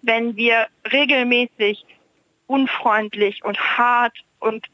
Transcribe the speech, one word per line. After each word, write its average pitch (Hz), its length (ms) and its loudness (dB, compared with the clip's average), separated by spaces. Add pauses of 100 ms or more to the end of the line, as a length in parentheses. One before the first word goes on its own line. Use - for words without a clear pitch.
wenn 233 340 0
wir 226 320 2 (240)
regelmäßig 247 920 0 (640)
unfreundlich 214 960 0
und 208 160 -4 (180)
hart 240 400 2 (220)
und 220 340 -4